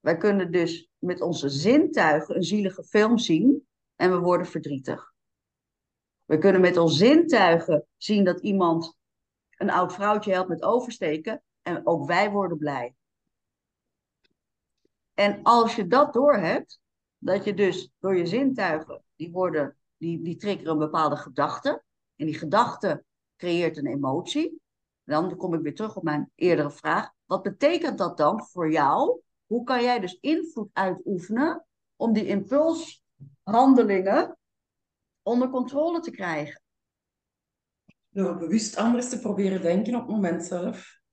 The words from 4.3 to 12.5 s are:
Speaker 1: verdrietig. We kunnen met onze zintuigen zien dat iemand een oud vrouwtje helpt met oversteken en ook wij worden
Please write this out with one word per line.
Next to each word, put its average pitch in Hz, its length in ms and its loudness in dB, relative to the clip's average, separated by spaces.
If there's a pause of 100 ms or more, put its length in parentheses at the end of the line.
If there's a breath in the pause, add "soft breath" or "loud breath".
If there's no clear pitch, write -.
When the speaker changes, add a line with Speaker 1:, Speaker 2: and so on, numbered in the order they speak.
Speaker 1:
verdrietig. - 680 -8 (1120)
We 156 140 0
kunnen 190 220 4
met 175 160 4
onze 165 200 4
zintuigen 196 920 4 (100)
zien 208 280 0
dat 180 160 0
iemand 175 560 0 (540)
een - 200 -4
oud 180 220 0
vrouwtje 208 400 -2
helpt 185 160 0
met 165 140 -4
oversteken 220 800 -4 (200)
en - 240 -6
ook 160 200 0
wij 180 240 0
worden 190 280 -2